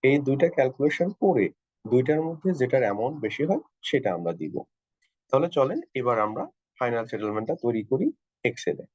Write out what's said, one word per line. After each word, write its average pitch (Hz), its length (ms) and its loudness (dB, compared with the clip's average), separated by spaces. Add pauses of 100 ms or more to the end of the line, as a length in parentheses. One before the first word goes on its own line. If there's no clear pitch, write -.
এই 135 140 6
দুইটা 135 320 2
ক্যালকুলেশন 143 600 0
করে 147 400 2 (380)
দুইটার 131 340 2
মধ্যে 165 320 -2
যেটার 127 280 2
অ্যামাউন্ট 117 400 -2
বেশি 110 220 -2
হয় 190 160 0 (220)
সেটা 104 320 0
আমরা 85 200 -4
দিব। 78 300 -8 (680)
তাহলে 151 180 2
চলেন 151 320 0 (120)
এবার 120 260 0
আমরা 110 260 -2 (340)
ফাইনাল 117 260 -2
সেটেলমেন্টটা 107 500 -4
তৈরি 117 280 -2
করি 180 280 0 (320)
Excel-এ। - 520 -4